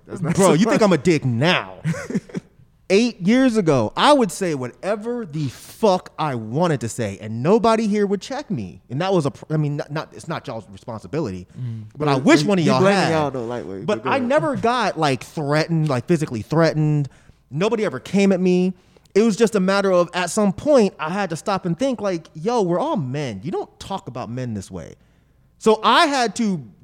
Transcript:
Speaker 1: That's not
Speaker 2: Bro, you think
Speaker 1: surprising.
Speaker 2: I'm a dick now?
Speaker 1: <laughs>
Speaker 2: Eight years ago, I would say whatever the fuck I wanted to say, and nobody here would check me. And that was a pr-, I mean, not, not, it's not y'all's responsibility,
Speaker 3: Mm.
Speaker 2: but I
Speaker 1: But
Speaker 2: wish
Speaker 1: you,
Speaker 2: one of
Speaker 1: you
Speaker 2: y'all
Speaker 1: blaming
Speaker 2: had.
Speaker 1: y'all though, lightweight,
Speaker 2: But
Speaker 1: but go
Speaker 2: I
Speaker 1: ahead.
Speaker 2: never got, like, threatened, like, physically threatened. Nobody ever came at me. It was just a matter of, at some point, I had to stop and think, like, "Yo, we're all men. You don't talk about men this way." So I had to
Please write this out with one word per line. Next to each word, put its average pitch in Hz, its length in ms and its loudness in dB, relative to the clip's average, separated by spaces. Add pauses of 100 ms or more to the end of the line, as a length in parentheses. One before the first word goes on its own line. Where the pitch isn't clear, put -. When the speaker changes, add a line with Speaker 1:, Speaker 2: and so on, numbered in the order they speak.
Speaker 1:
That's 110 140 -10
not 160 140 -2
Speaker 2:
Bro, 180 180 6
you 170 120 4
think 269 160 2
Speaker 1:
surprising. - 40 6
Speaker 2:
I'm 190 80 4
a 160 40 2
dick 147 280 2
now? 120 580 0
Speaker 1:
<laughs> - 1080 -8
Speaker 2:
Eight 226 300 2
years 233 360 4
ago, 143 400 2
I 247 160 6
would 240 180 2
say 175 220 -4
whatever 208 720 -6
the 151 220 -6
fuck - 720 -2
I 147 160 -2
wanted 123 460 -2
to 117 80 -6
say, 101 300 -6
and 110 220 -8
nobody 226 460 2
here 208 180 0
would 196 160 -4
check 269 300 -10
me. 101 400 -8
And 135 100 -6
that 190 100 -2
was 170 140 2
a 139 60 -2
pr-, - 240 -10
I - 20 0
mean, 147 200 -2
not, 147 140 -10
not, 147 220 -10
it's 107 140 -18
not 156 180 -8
y'all's 113 240 -12
responsibility, 101 760 -8 (120)
Speaker 3:
Mm. 113 260 -10 (120)
Speaker 2:
but 151 100 -2
I 170 60 2
Speaker 1:
But 151 120 0
Speaker 2:
wish 302 180 6
Speaker 1:
you, - 40 -2
Speaker 2:
one 196 120 2
of 156 60 2
Speaker 1:
you - 60 4
Speaker 2:
y'all 127 100 4
Speaker 1:
blaming 202 180 4
Speaker 2:
had. 156 120 2
Speaker 1:
y'all 156 200 0
though, 127 140 -6
lightweight, 98 420 -8
Speaker 2:
But 208 100 -2
Speaker 1:
but - 60 -12
go 190 80 -4
Speaker 2:
I 262 60 0
Speaker 1:
ahead. 247 100 -2
Speaker 2:
never 294 280 0
got, 220 440 -2
like, 143 240 0
threatened, 156 680 -2
like, 123 160 -2
physically 147 380 -2
threatened. 151 680 2 (400)
Nobody 208 360 0
ever 131 140 -4
came 196 320 2
at 185 80 2
me. 180 340 2 (420)
It 202 80 6
was 226 120 2
just 226 200 2
a 202 40 2
matter 190 320 2
of, 175 220 4
at 180 160 -2
some 208 240 2
point, 254 460 4
I 156 100 -4
had 190 220 -4
to 165 60 -4
stop 190 280 -4
and 170 140 -4
think, 254 220 -2
like, 185 340 -4
"Yo, 220 260 -2
we're 175 180 0
all 285 180 -2
men. 131 460 -4
You 135 60 -6
don't - 300 -8
talk - 300 -12
about 117 200 -10
men 123 240 -6
this 98 160 -8
way." 82 240 -12 (640)
So 247 260 4
I 262 240 6
had 254 280 0
to 202 220 -2 (260)